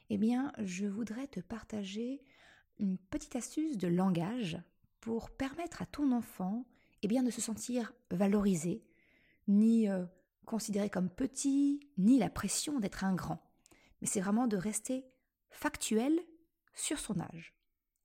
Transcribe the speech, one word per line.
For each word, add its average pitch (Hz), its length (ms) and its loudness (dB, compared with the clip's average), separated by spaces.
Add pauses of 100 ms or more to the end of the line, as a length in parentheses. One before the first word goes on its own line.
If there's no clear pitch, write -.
(100)
eh 208 80 0
bien, 240 400 0
je 190 260 -4
voudrais 214 420 -6
te 185 140 -10
partager 220 840 -8 (560)
une 190 200 0
petite - 360 -8
astuce 302 440 -4
de 180 100 0
langage 180 720 2 (420)
pour 226 300 -4
permettre 285 500 -6
à - 60 -6
ton 285 260 0
enfant, 226 540 -2 (340)
eh - 80 0
bien, 247 140 2
de 247 80 2
se 226 100 -4
sentir 226 540 -6 (160)
valorisé, 196 760 2 (640)
ni, 220 400 6
euh, 185 160 0 (400)
considéré 208 460 -2
comme 185 180 0
petit, 285 720 0 (160)
ni 226 220 8
la 185 100 2
pression - 500 -4
d'être 196 260 -4
un 190 100 2
grand. 160 360 -6 (520)
Mais 196 40 -4
c'est - 140 0
vraiment 214 280 2
de 208 100 0
rester 254 480 -4 (420)
factuel 294 720 0 (540)
sur - 240 -4
son 190 220 -4
âge. - 340 -12 (500)